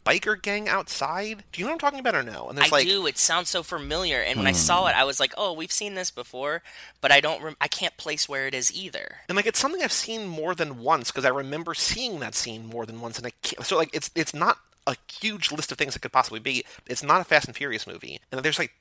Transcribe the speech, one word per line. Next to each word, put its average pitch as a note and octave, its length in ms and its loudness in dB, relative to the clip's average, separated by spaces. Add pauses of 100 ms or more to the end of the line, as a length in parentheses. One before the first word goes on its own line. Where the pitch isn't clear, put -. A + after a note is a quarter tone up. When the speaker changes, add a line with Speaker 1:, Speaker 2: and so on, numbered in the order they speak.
Speaker 1:
biker G3 360 2
gang G#3 280 -2
outside. G3 840 -2
Do - 80 -10
you F3+ 80 -2
know C#4+ 40 -2
what - 20 -2
I'm E4 60 -6
talking C#4+ 200 0
about B3 160 0
or C3+ 80 0
no? G2+ 240 -10
And B2+ 100 -8
there's, D3 140 6
Speaker 2:
I D3+ 60 6
Speaker 1:
like C3 100 6
Speaker 2:
do. G3 180 2
It C#3 140 -2
sounds E3+ 300 4
so F3 140 -2
familiar, D#3 580 -2
and - 180 0
when G2+ 80 4
I F#3+ 60 6
saw F3+ 300 4
Speaker 3:
Hmm. F3+ 80 4
Speaker 2:
it, - 40 4
I B2+ 80 6
was C#3 160 0
like, C3+ 180 0
"Oh, G3 140 -2
we've E3 220 -6
seen G3+ 220 -2
this F#3 140 -4
before," C#3 540 -8 (380)
but C#3 100 6
I C#3+ 80 10
don't D3+ 240 -2
rem-, D#3 160 -10
I D3 80 0
can't - 300 -4
place D3+ 320 -2
where C3+ 180 -2
it C3+ 80 -4
is B2 180 0
either. - 440 -10 (100)
Speaker 1:
And, F3+ 80 0
like, G3+ 100 2
it's A3 140 2
something D#4+ 240 0
I've C4 80 0
seen A3 340 -4
more E3 300 -4
than D3+ 240 -4
once, C3+ 320 2
'cause C3 140 -2
I C3 40 8
remember C#3+ 440 -4
seeing G#3+ 480 -2
that A#2+ 120 -8
scene A2+ 320 -4
more A2+ 200 -8
than A2+ 160 -12
once, A#2 160 -8
and A#2+ 100 -8
I A#2+ 40 -8 (120)
can't, - 220 -4
so, G3 100 0
like, D#3+ 180 2
it's, D#3 120 -4 (100)
it's D#3+ 200 -2
not F3 220 2 (300)
a C3 80 0 (240)
huge G#3 320 -2
list - 200 -4
of C3 80 -8
things C#3 160 0
it - 80 -6
could A#2+ 80 -8
possibly A#2+ 280 4
be. B2+ 240 -2 (220)
It's B2 160 -4
not D3 180 6
a F3+ 40 -4
Fast D#3 240 4
and D3+ 100 -12
Furious C3 300 -6
movie. - 340 -14 (100)
And C3 120 -6
there's, D3+ 160 0
like, D3+ 220 -2